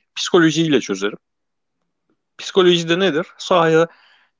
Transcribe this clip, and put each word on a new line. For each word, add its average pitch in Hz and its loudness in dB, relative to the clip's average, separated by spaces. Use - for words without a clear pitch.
psikolojiyle 160 0
çözerim. 98 -8
Psikoloji 175 0
de 170 0
nedir? 180 -2
Sahaya 165 2